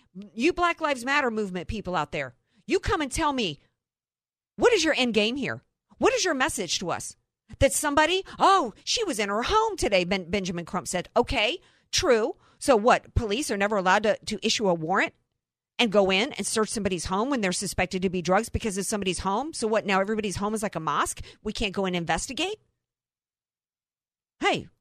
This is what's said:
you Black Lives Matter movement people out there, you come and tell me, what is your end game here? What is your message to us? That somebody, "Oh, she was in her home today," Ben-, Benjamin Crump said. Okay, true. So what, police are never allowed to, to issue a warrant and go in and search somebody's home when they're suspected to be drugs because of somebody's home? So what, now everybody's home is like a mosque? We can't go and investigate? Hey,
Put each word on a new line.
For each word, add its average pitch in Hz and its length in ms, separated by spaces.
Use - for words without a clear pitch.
you 277 180
Black 339 300
Lives 269 220
Matter 269 260
movement 190 360
people 180 300
out 151 160
there, 139 220
you 330 120
come 370 220
and 269 100
tell 302 220
me, 208 280
what 480 180
is 330 100
your 302 120
end 240 180
game 220 220
here? 147 260
What 427 180
is 415 120
your 330 80
message 254 460
to 175 100
us? - 260
That 269 140
somebody, 311 520
"Oh, 339 360
she 480 200
was 277 140
in 202 100
her 208 160
home 427 320
today," 185 280
Ben-, 180 260
Benjamin 175 340
Crump 156 240
said. 175 280
Okay, 240 420
true. 262 460
So 277 160
what, 208 400
police 233 360
are 208 80
never 208 180
allowed 190 280
to, 208 200
to 214 200
issue 214 260
a 175 40
warrant 185 380
and 226 140
go 196 180
in 202 220
and - 140
search 214 240
somebody's 190 340
home 202 240
when 269 140
they're 185 100
suspected 185 480
to 190 80
be 180 140
drugs 185 260
because 196 300
of 196 80
somebody's 190 320
home? 233 340
So 240 160
what, 214 160
now 190 160
everybody's 214 360
home 208 180
is 214 80
like 196 140
a 160 40
mosque? 160 400
We 208 100
can't 202 220
go 196 100
and 180 100
investigate? 180 640
Hey, 302 280